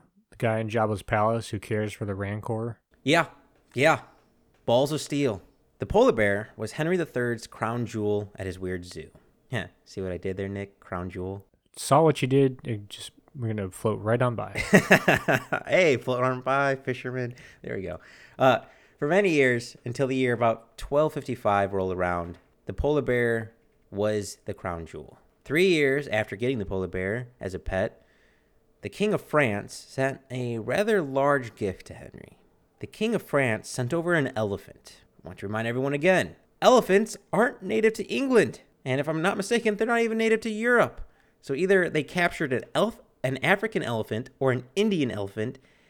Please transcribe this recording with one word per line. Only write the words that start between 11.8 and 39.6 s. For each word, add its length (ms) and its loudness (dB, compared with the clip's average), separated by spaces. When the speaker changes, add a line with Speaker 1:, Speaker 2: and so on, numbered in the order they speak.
Speaker 1:
what 200 4
you 60 0
did. 380 2
It 240 -8
just, 220 -16
we're 140 -6
gonna 240 -4
float 300 -2
right 200 0
on 140 0
by. 260 -8
Speaker 2:
<laughs> 920 2
Hey, 300 4
float 260 -2
on 200 0
by, 340 0
fisherman. 600 -8
There 160 -8
we 60 -8
go. 180 -10
Uh, 220 6
for 80 -2
many 220 4
years, 560 2
until 200 -2
the 120 -2
year 160 2
about 440 0
twelve 360 0
fifty-five 580 0
rolled 240 -2
around, 420 -2
the 80 -10
polar 280 0
bear 520 0
was 540 -2
the 100 -8
crown 320 -6
jewel. 320 -16
Three 240 2
years 400 2
after 260 -2
getting 240 -2
the 60 -4
polar 220 -4
bear 420 -4
as 140 -8
a 60 -8
pet, 460 -4
the 80 -8
King 240 -2
of 80 -2
France 520 0
sent 460 -6
a 280 -4
rather 440 0
large 540 0
gift 300 -6
to 80 -18
Henry. 400 -18
The 60 -10
King 300 -4
of 80 -4
France 440 0
sent 240 -4
over 220 0
an 220 2
elephant. 600 -6
I 40 -16
want 120 -16
to 80 -8
remind 200 -4
everyone 280 -2
again, 400 2
elephants 560 6
aren't 300 0
native 300 2
to 100 -8
England. 580 2
And 160 0
if 80 -2
I'm 140 -2
not 120 0
mistaken, 400 0